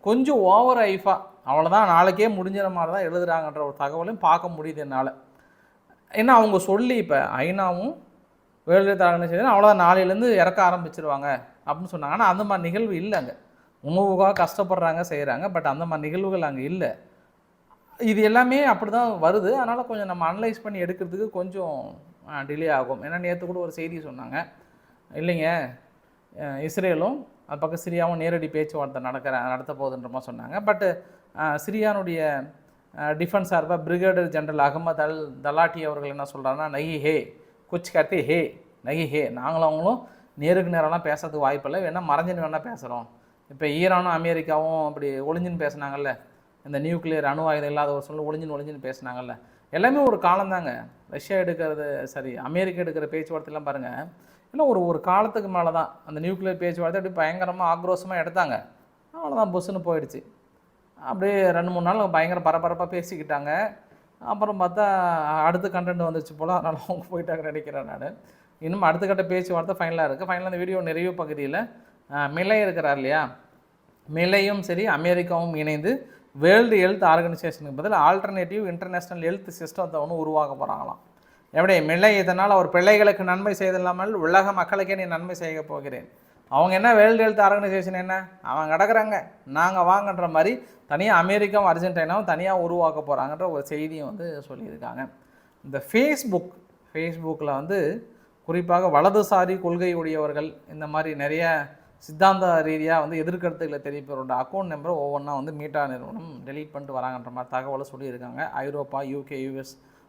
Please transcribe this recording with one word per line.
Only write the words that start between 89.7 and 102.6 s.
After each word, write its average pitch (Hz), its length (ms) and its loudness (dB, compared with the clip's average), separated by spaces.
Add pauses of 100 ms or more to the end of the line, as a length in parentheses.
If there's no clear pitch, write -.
வாங்கன்ற 180 480 2
மாதிரி 175 380 2 (200)
தனியா 190 280 2
அமெரிக்காவும் 196 580 4
அர்ஜென்டினாவும் 175 500 0
தனியா 185 340 0
உருவாக்க 160 580 0
போறாங்கன்ற 151 340 -4
ஒரு 143 160 -6
செய்தியும் 156 420 -8
வந்து 170 400 -12
சொல்லியிருக்காங்க. 135 640 -12 (560)
இந்த 139 260 -8
Facebook, 240 560 0 (460)
Facebook-ல 160 520 -6
வந்து 160 640 -2 (360)
குறிப்பாக 175 420 2
வலதுசாரி 185 760 4
கொள்கை 175 320 0
உடையவர்கள் 156 640 -4 (140)
இந்த 151 160 -12
மாதிரி 156 280 -4
நிறைய 151 520 0 (300)
சித்தாந்த 180 680 4